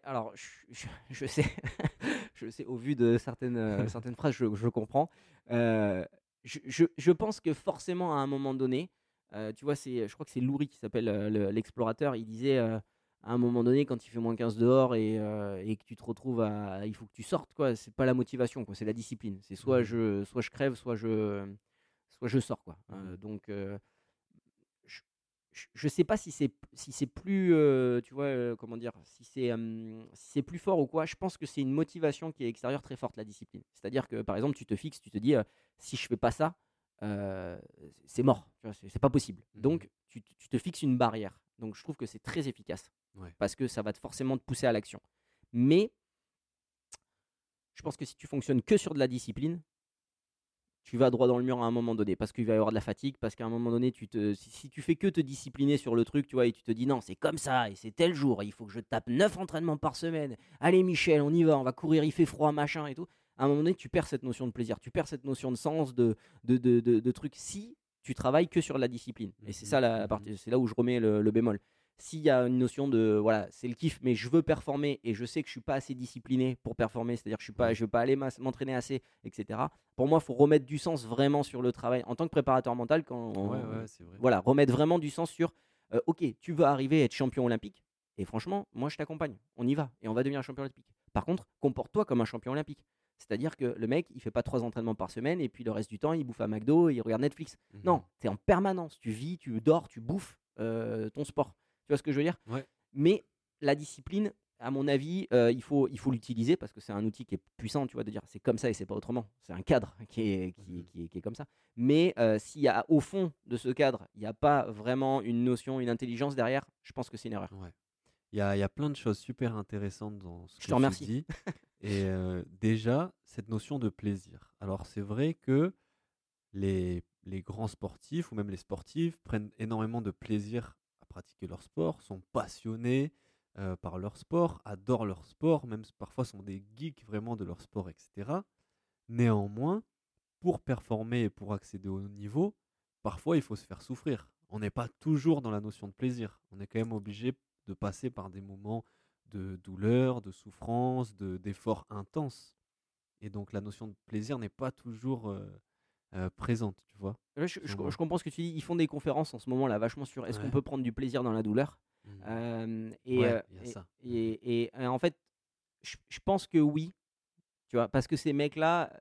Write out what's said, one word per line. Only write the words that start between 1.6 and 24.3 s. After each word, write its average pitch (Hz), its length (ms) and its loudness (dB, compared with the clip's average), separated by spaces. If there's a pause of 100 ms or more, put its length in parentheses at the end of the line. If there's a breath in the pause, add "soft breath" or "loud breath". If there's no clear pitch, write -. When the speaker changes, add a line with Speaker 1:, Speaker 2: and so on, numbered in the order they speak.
Speaker 1:
je - 140 -12
sais, 117 160 -12
au 127 120 -6
vu 127 180 -4
de 120 240 6
certaines, 123 380 -4
euh, 110 320 0
Speaker 2:
<laughs> - 0 -
Speaker 1:
certaines 120 260 -8
phrases, 135 200 0
je, 110 200 2
je 113 140 0
comprends. 131 420 0 (400 soft breath)
Euh, 107 560 2 (380)
je, - 200 -12
je, 147 200 2 (120)
je 156 140 4
pense 214 300 0
que 160 120 0
forcément, 180 640 -4
à 139 40 2
un 135 80 0
moment 135 260 -2
donné, 131 360 0 (440)
euh, 107 180 -8
tu 110 120 -20
vois, 147 100 0
c'est, 123 320 -4
je 107 80 -12
crois 151 100 -14
que - 60 -16
c'est 131 100 -4
Louri 139 280 0
qui - 100 -20
s'appelle, 110 300 -2
euh, 104 200 0
le, 104 220 2
l'explorateur, 113 640 -2
il 113 100 -8
disait, 123 340 0
euh, 113 200 0 (460)
à 110 80 -6
un 123 60 2
moment 120 240 4
donné, 131 220 6
quand 123 200 -4
il - 60 -20
fait 117 80 -10
moins 113 160 -2
quinze 113 220 -2
dehors 123 400 6
et, 110 220 0
euh, 104 460 -4
et 107 120 -4
que - 80 -14
tu 113 100 -18
te - 100 -18
retrouves 117 360 -4
à, 104 460 -2
il 107 80 -6
faut 110 120 -16
que - 60 -20
tu 113 100 -14
sortes, - 300 -4
quoi, 127 240 0
c'est - 180 -16
pas 139 100 0
la 127 100 4
motivation, 123 500 -2
quoi, 101 100 -12
c'est 107 100 -8
la 107 80 0
discipline. 113 500 -10
C'est - 120 -16
soit 131 240 2
Speaker 2:
Mhm. 120 60 4
Speaker 1:
je, 107 400 0
soit 120 180 -4
je - 80 -10
crève, 135 240 -2
soit 117 220 -6
je, 104 500 -2 (640)
soit - 180 -8
je 123 120 2
sors, - 240 -4
quoi. 82 120 -18 (160)
Euh, 95 200 -14
Speaker 2:
Mhm. 90 60 -12
Speaker 1:
donc, 104 300 -12
euh, 101 300 -8 (1080)